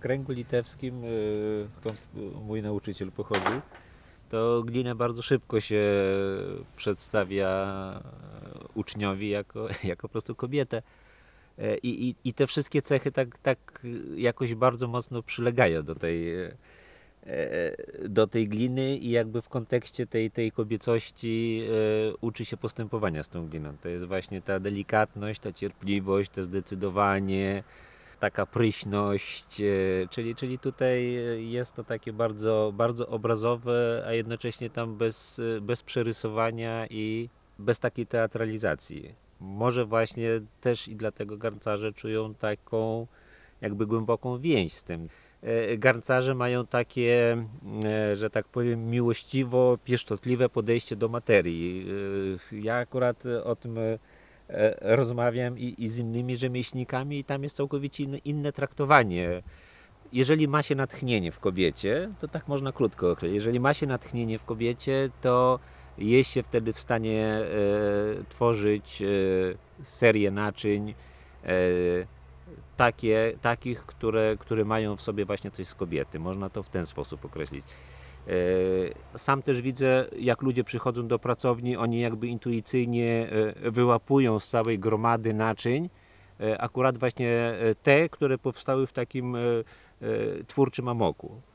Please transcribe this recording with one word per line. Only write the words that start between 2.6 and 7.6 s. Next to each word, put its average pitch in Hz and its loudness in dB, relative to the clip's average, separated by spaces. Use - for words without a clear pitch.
nauczyciel 101 -6
pochodził, 104 -2
to 117 2
glinę 120 -2
bardzo 120 -2
szybko 113 2
się 104 2
przedstawia, 98 0
e, 95 -8